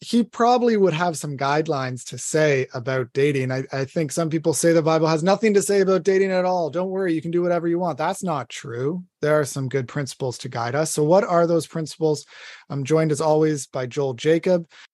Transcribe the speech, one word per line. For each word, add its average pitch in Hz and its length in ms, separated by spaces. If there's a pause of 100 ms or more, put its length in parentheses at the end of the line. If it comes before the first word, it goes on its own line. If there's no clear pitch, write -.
he 240 220
probably 240 520
would 190 160
have 165 260
some 147 200
guidelines 139 720
to 127 100
say 143 560
about 131 400
dating. 135 360
I, 131 220
I 135 140
think 151 260
some 165 180
people 160 240
say 170 200
the 165 80
Bible 160 260
has 156 160
nothing 202 300
to 196 80
say 202 180
about 185 240
dating 190 280
at 185 120
all. 180 260
Don't 175 200
worry, 190 240
you 156 80
can 170 100
do 175 100
whatever 175 280
you 170 100
want. 170 180
That's 170 260
not 151 260
true. 139 560 (160)
There 151 180
are 147 60
some 131 240
good 131 180
principles 135 520
to 127 100
guide 120 260
us. 156 160
So - 100
what 175 220
are 170 240
those 170 180
principles? 156 600 (440)
I'm 139 140
joined 156 300
as 143 80
always 156 460
by 131 180
Joel 135 300
Jacob, 165 520 (260)